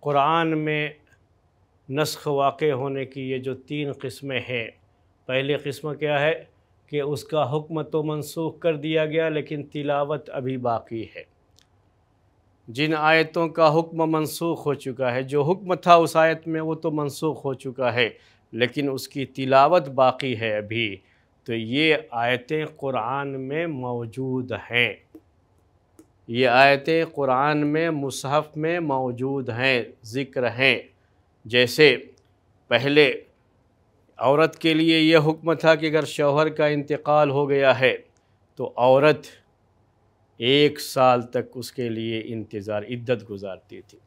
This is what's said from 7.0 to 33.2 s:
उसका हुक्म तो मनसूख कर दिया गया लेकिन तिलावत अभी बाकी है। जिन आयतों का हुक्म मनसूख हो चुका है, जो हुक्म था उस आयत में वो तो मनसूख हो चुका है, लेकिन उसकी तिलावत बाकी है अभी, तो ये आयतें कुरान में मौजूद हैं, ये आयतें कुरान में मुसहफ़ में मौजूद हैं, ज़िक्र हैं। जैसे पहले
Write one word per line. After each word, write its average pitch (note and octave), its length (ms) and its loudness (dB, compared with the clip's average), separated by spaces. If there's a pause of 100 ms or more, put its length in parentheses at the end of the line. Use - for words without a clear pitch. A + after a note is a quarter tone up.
उसका D3 420 -2
हुक्म D3+ 400 -4
तो D#3 200 -4
मनसूख D3+ 560 -6
कर E3 160 0
दिया D#3 280 0
गया D#3+ 240 0
लेकिन D3+ 360 -6
तिलावत D3 680 -4
अभी C3 280 -6
बाकी A2+ 440 -4 (120)
है। E2 100 -16 (1400)
जिन C#3+ 280 -2
आयतों D#3+ 540 2
का D#3+ 200 4
हुक्म D#3+ 400 0
मनसूख D#3 560 -4
हो C#3+ 120 -2
चुका B2+ 340 -4
है, B2+ 120 -2
जो C#3 200 0
हुक्म F3+ 340 0
था F3 200 8
उस E3 200 2
आयत D#3+ 300 2
में D#3+ 140 -4
वो D#3+ 140 -4
तो D#3+ 180 -4
मनसूख D3 520 -6
हो C3+ 100 -4
चुका B2+ 360 -4
है, A2 240 0 (380)
लेकिन B2 380 0
उसकी C3+ 360 -8
तिलावत C#3 640 4
बाकी C3 440 2
है A2 220 -2
अभी, G#2+ 440 -6 (460)
तो A#2 60 -6
ये C3+ 600 0
आयतें B2 600 -4
कुरान C3+ 560 -4
में C3+ 380 -6
मौजूद B2+ 960 -6
हैं, A#2 360 -2 (1300)
ये A#2+ 160 2
आयतें C#3 600 4
कुरान C#3+ 580 0
में D#3 260 0
मुसहफ़ D3 640 -4
में D#3+ 240 -2
मौजूद C3 680 -4
हैं, A#2+ 420 0 (120)
ज़िक्र B2+ 440 -4
हैं। A#2+ 400 0 (560)
जैसे B2 440 6 (840)
पहले C#3+ 340 4 (1120)